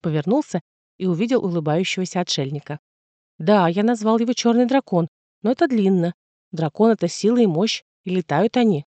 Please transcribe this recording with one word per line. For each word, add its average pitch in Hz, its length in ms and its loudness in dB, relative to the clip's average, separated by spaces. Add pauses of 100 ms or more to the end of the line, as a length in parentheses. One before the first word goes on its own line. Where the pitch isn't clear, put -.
Повернулся 175 580 -2 (380)
и 185 80 -4
увидел 220 380 0
улыбающегося 175 760 -2
отшельника. 147 580 -6 (600)
«Да, 180 280 4
я 170 160 0
назвал 220 360 0
его 233 160 0
чёрный 233 320 2
дракон, 196 420 0 (340)
но 214 80 0
это 330 160 2
длинно. 190 480 2 (380)
Дракон — 170 400 0
это 170 160 0
сила 226 300 0
и 233 80 4
мощь, 185 360 -2 (220)
и 180 60 -10
летают 185 460 0
они. 208 280 2 (100)